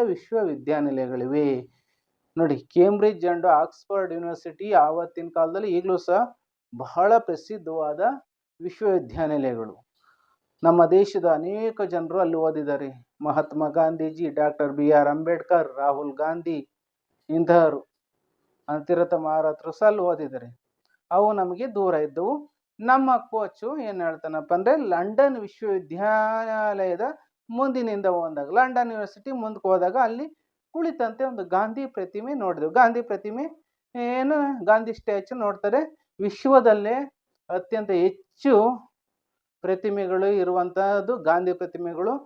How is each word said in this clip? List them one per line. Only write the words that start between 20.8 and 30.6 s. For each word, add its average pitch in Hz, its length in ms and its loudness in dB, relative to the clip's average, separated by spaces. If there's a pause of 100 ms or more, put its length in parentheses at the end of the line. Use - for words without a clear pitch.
ಅವು 208 220 4
ನಮಗೆ 196 420 -4
ದೂರ 190 200 2
ಇದ್ದವು. 175 560 -4 (300)
ನಮ್ಮ 254 360 4 (140)
ಕೋಚು 220 480 -6
ಏನ್ 202 240 -6
ಹೇಳ್ತಾನಪ್ಪ 160 520 -4
ಅಂದ್ರೆ, 202 220 2
ಲಂಡನ್ 214 600 0
ವಿಶ್ವವಿದ್ಯಾಲಯದ 208 1600 -2 (500)
ಮುಂದಿನಿಂದ 233 560 -2
ಹೋದಾಗ, 160 440 -2
ಲಂಡನ್ 247 360 2
ಯೂನಿವರ್ಸಿಟಿ 214 460 -10
ಮುಂದಕ್ಕೆ 220 360 -6
ಹೋದಾಗ 185 340 2
ಅಲ್ಲಿ 240 260 -4 (420)